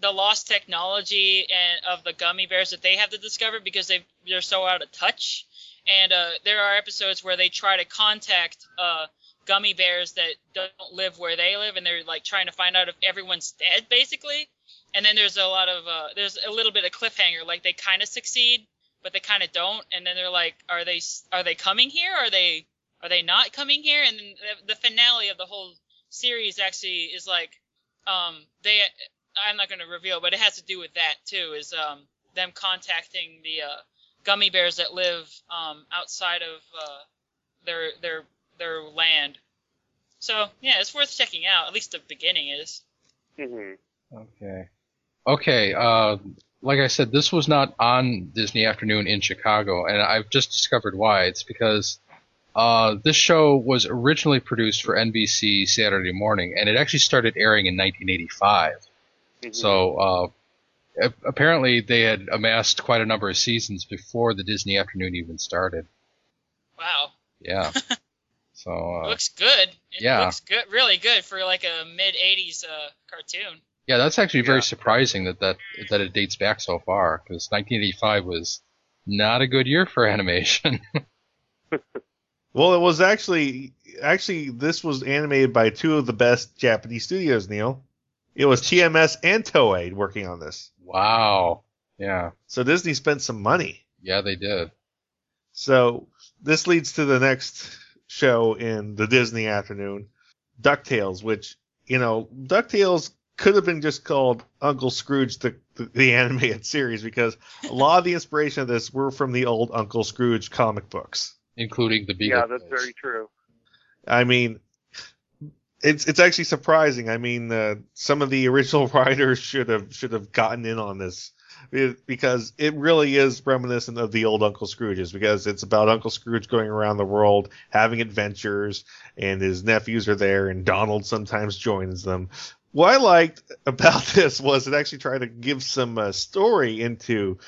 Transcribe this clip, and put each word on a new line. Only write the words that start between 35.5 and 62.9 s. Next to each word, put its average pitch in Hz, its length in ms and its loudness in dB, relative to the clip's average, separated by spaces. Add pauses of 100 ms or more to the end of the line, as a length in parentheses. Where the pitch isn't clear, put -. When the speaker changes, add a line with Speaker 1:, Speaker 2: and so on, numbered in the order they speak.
Speaker 1:
outside 175 500 -6
of, 160 200 -14 (200)
uh, 147 180 -16 (640)
their, 165 240 -8 (120)
their, 165 220 -10 (340)
their 165 240 -10
land. 156 560 0 (800)
So 214 280 -2 (140)
yeah, 254 180 2
it's 208 160 -6
worth 285 180 -4
checking 175 320 -6
out. 180 220 0
At 165 60 -12
least 220 180 -8
the 170 160 -12
beginning 156 400 -4
is. 147 340 -12 (560)
Speaker 2:
Mm-hmm. 113 800 -16
Speaker 3:
Okay. 98 520 -16 (580)
Okay. 120 460 2
Uh, 110 440 2 (440)
like 139 180 0
I 139 80 2
said, 123 240 0
this 143 200 2
was 156 160 0
not 147 320 2
on 117 540 2
Disney 110 320 0
Afternoon 107 420 0
in 104 120 0
Chicago, 98 680 0
and 104 140 2
I've 104 280 0
just - 220 0
discovered 110 440 0
why. 98 300 4
It's 90 180 -4
because, 107 560 -2 (560)
uh, 113 480 4
this 156 120 4
show 156 420 6
was 127 280 2
originally 139 540 2
produced 113 440 -2
for - 120 0
N 113 160 2
B 110 140 0
C 101 400 2
Saturday 98 480 0
Morning, 98 440 -2
and 104 120 2
it 107 80 2
actually 143 220 0
started 117 360 2
airing 107 300 4
in 90 100 0
nineteen 95 340 -2
eighty-five. 90 680 2 (640)
Speaker 2:
Mm-hmm. 120 100 -12
Speaker 3:
So, 98 440 2
uh, 90 320 0 (800)
a-, 120 60 -4 (140)
apparently 131 540 2
they 117 200 2
had 110 300 0
amassed 110 520 0
quite 117 180 2